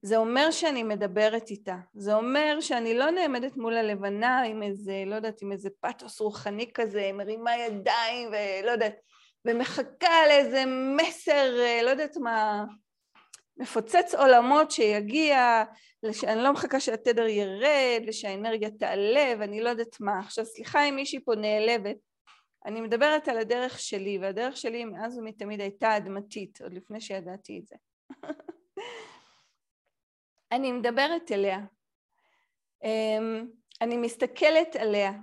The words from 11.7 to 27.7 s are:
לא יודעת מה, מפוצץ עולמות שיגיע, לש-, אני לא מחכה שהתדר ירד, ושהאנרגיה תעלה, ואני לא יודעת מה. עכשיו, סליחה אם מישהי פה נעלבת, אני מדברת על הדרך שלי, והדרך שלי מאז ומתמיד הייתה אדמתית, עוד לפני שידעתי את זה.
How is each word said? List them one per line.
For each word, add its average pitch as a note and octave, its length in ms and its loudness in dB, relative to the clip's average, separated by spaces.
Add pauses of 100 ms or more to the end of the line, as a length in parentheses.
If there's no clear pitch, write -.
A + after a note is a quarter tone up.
לא A#3+ 80 4
יודעת D4 260 -2
מה, G#3+ 480 0 (920)
מפוצץ A#3+ 580 0
עולמות C4+ 560 8
שיגיע, A#3 920 4 (380)
לש-, A3 220 -4
אני A3 180 0
לא C#4 100 4
מחכה C#4 280 0
שהתדר A3+ 460 0
ירד, A3+ 800 2
ושהאנרגיה G#3+ 640 -4
תעלה, G#3+ 680 2
ואני G#3 220 -6
לא A#3 80 0
יודעת A#3 320 -6
מה. G3+ 180 -2
עכשיו, G#3+ 260 -6
סליחה D4 440 0
אם C#4 80 -2
מישהי C#4 280 -6
פה A#3 100 2
נעלבת, G#3+ 640 0 (680)
אני A3 160 -8
מדברת C#4+ 480 2
על A#3 100 -2
הדרך B3 420 -2
שלי, G3 380 -6
והדרך G#3 380 -4
שלי A#3 280 -6
מאז A3+ 340 -10
ומתמיד G#3+ 420 -10
הייתה G#3 360 0
אדמתית, G3 680 -8
עוד F3+ 120 -12
לפני G#3 260 -14
שידעתי F#3+ 580 -12
את F#3+ 80 -18
זה. - 100 -20 (340)